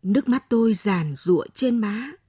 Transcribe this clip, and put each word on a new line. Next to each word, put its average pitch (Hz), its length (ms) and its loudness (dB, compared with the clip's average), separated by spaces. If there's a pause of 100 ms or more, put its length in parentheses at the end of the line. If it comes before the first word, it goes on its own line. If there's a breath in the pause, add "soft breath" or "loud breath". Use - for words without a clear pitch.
Nước 208 260 0
mắt 254 200 0
tôi 226 240 2
giàn 170 440 -2
giụa 175 360 0
trên 247 240 0
má. 220 340 -4 (180)